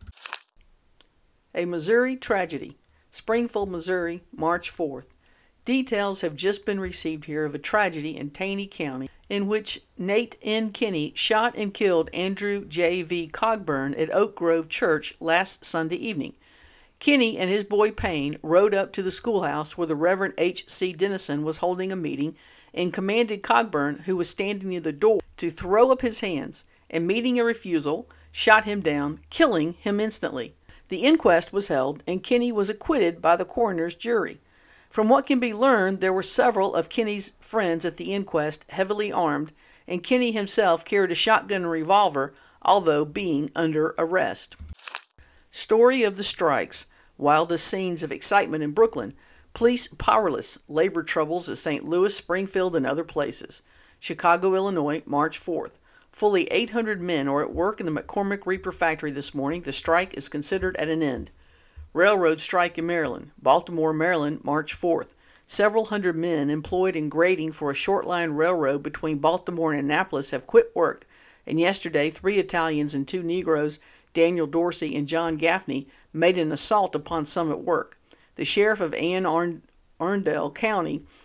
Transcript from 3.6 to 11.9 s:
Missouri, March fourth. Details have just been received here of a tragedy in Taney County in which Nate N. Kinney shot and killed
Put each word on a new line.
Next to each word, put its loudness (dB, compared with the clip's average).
Missouri, -4
March -2
fourth. -6
Details -2
have -4
just -2
been -4
received -6
here -4
of -4
a -8
tragedy -2
in -8
Taney -6
County -8
in -2
which -2
Nate -2
N. -2
Kinney -4
shot 0
and -4
killed 2